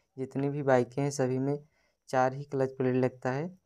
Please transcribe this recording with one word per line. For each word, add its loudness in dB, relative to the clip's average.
जितनी -4
भी -4
बाइकें 2
हैं 0
सभी 0
में 0
चार 2
ही -10
क्लच -2
प्लेट 0
लगता 0
है। -4